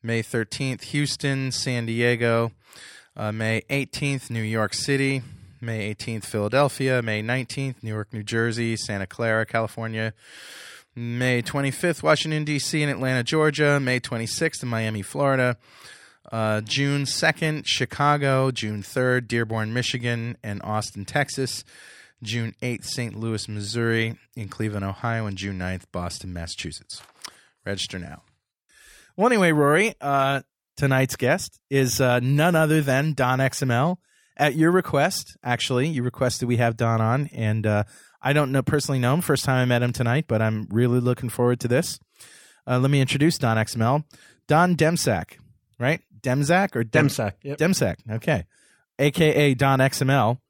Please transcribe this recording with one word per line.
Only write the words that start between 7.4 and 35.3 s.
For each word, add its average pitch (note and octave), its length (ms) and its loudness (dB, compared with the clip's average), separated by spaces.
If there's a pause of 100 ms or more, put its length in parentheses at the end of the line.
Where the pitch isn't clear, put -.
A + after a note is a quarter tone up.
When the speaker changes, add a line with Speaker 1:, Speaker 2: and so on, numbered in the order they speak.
Speaker 1:
Newark, G#2+ 320 -8
New A2 80 -8
Jersey, A2+ 540 -2
Santa G2 300 -6
Clara, A2 380 -2
California. A2+ 720 -4 (840)
May A#2+ 440 0
twenty-fifth, C#3 600 -2
Washington, D3+ 420 2
D D3 140 -2
C, D3+ 240 -2
and D3 80 0
Atlanta, C3 320 -2
Georgia. D3 560 2
May B2+ 220 0
twenty-sixth A#2+ 600 -4
in B2+ 80 -6
Miami, A2 320 -2
Florida. C3 560 0 (760)
Uh, A2 300 0
June C#3 420 -2
second, D#3 640 -2
Chicago. C3+ 840 0
June G#2+ 320 -6
third, B2+ 460 0
Dearborn, A2 460 -2
Michigan, A#2+ 680 -4
and G#2 220 -8
Austin, G#2 400 -6
Texas. - 600 -4 (580)
June A2 400 -6
eighth, B2 240 -6
Saint A#2 280 -6
Louis, A2 320 -6
Missouri, A2+ 680 -2 (180)
in G#2+ 140 -10
Cleveland, G#2 380 -4
Ohio, A2+ 400 -4
and G2 100 -6
June G2 220 -6
ninth, F#2 340 -6
Boston, F2 400 -8
Massachusetts. - 680 -12 (640)
Register G2 320 -6
now. D#2 240 -14 (960)
Well, G3 80 4
anyway, G3+ 260 6
Rory, D3+ 480 4
uh, C#3 400 2 (380)
tonight's C3 380 2
guest D3 520 0
is, C3+ 320 0
uh, B2 200 4
none D3 360 2
other D#3 240 4
than C#3+ 320 0
Don B2+ 260 2
X C3+ 220 0
M C3 100 0
L. C#3+ 300 2 (380)
At C#3+ 160 2
your D#3+ 160 4
request, F3 720 0